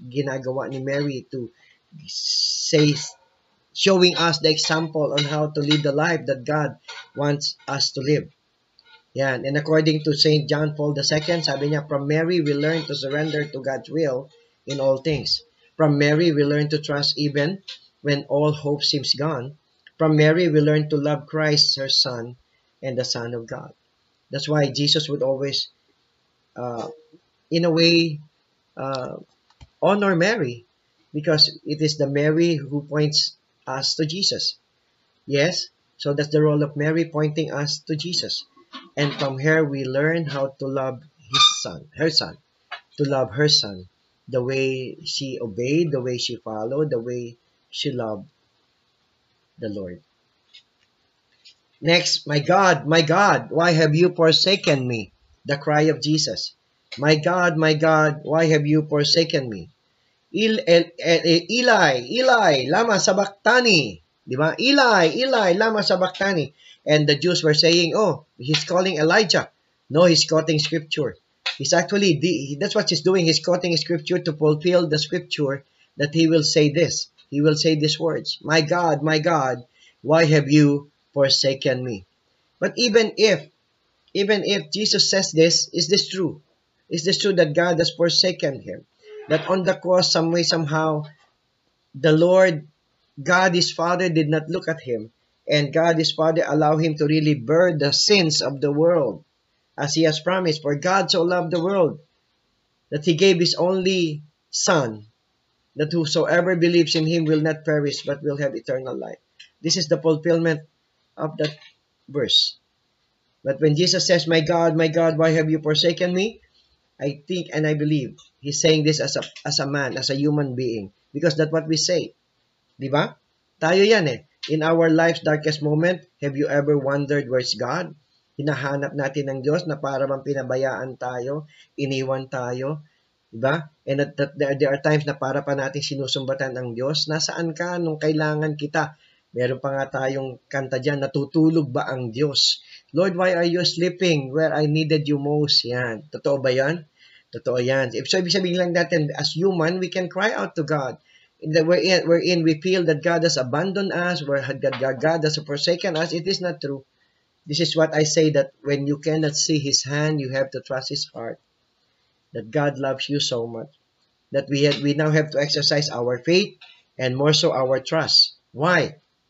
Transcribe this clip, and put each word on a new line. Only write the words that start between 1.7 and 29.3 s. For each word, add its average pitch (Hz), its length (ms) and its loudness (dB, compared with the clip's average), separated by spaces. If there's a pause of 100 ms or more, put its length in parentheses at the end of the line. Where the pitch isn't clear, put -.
say, - 840 0 (800)
showing 180 440 4
us 165 240 0
the 160 80 2
example 156 640 -2
on 147 120 0
how 151 280 -2
to 151 80 -2
live 147 200 2
the 143 120 0
life 151 360 -2
that 127 160 -4
God 147 320 -4 (400)
wants 147 400 -2 (120)
us 139 280 -4
to 135 40 -6
live. 135 280 0 (840)
Yan. 127 320 -2
And 139 160 -2
according 156 480 2
to 147 80 0
Saint 151 320 2
John 151 240 0
Paul 147 240 -2
the 139 80 -4
Second, 156 400 -2
sabi 143 240 -2
niya, 147 160 -2
"From 139 240 -4
Mary, 165 320 2
we 143 160 0
learn 156 320 0
to 143 80 -6
surrender 147 480 -2
to 135 160 -12
God's 135 320 -8
will 143 340 -2 (380)
in 139 160 -6
all 135 240 2
things. 143 400 -2 (320)
From 147 240 4
Mary, 151 320 4
we 143 100 2
learn 147 300 0
to 151 80 -4
trust 147 400 -2
even 147 400 -2 (420)
when 143 220 -2
all 147 260 2
hope 147 320 -4
seems 135 320 -2
gone. 143 420 -6 (400)
From 156 220 4
Mary, 160 300 6
we 151 100 4
learn 151 300 2
to 156 100 0
love 147 320 -2
Christ, 151 480 2
her 139 80 -4
son, 123 480 -2 (480)
and 127 160 -4
the 123 80 -4
Son 117 300 -6
of 113 100 -10
God." - 240 -12 (640)
That's 147 180 -6
why 147 220 2
Jesus 147 340 0
would 143 160 -4
always, 135 480 -4 (880)
uh, 120 320 -8 (560)
in 165 160 0
a 170 80 2
way, 165 480 2 (560)
uh, 131 480 -8 (560)